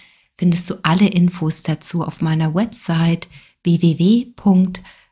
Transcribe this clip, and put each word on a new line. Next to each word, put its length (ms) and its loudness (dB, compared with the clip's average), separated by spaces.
findest 320 0
du 140 -6
alle 240 2
Infos 560 0
dazu 380 -6
auf 200 -8
meiner 340 -2
Website 720 -2
w 180 2
w 180 2
w 260 2
punkt 460 0